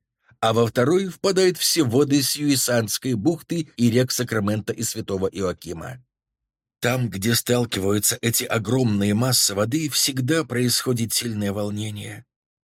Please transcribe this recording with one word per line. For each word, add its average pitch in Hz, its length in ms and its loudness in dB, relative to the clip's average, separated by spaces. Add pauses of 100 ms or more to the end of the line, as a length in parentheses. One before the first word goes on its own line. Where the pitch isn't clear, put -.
(420)
а 113 100 4
во 117 140 4
второй 147 400 2
впадают 185 500 2
все - 280 2
воды 139 360 4
Сьюисанской 131 960 0
бухты 156 640 -2
и 120 140 4
рек 127 200 4
Сакраменто 107 640 -2
и - 100 -10
Святого 98 460 -4
Иоакима. 87 760 -8 (760)
Там, 123 280 0
где 98 280 0
сталкиваются 107 840 0
эти 113 220 0
огромные 107 720 0
массы 120 400 0
воды, 117 340 0
всегда 135 540 0
происходит 120 720 -2
сильное 104 400 -2
волнение. 104 760 -8 (380)